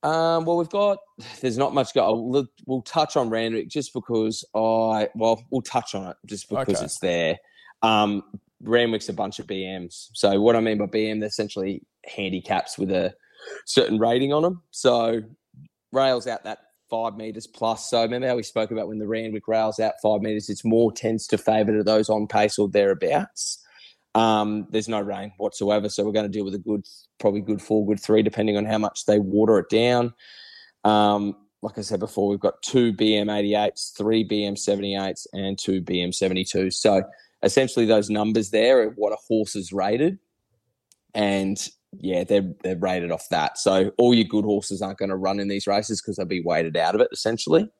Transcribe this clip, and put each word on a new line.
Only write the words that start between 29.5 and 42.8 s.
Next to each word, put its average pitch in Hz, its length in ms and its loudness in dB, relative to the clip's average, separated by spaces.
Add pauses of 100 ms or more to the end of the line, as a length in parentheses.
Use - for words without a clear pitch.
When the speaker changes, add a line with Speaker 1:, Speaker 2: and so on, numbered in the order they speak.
Speaker 1:
it - 100 -4
down. 120 440 2 (680)
Um, 104 520 4 (260)
like 107 160 -8
I 110 40 -8
said 101 180 -4
before, 101 300 -2
we've 101 100 0
got - 220 -2
two 120 320 2
B 107 240 2
M 104 120 0
eighty-eights, 104 680 -2
three 110 260 2
B 104 220 -2
M 101 100 -4
seventy-eights, 98 800 -4
and 98 240 -6
two 95 240 -2
B 90 200 -2
M 90 120 -4
seventy-twos. 92 640 -2
So 98 220 4 (420)
essentially 120 420 2
those 107 240 4
numbers 107 420 0
there 117 320 6
are 107 80 0
what 101 200 -2
a 107 60 -6 (100)
horse 110 280 0
is 92 180 -8
rated. 120 460 0 (960)
And, 98 440 0 (420)
yeah, 90 260 -2
they're, 95 280 2 (100)
they're 92 140 -4
rated 90 340 -2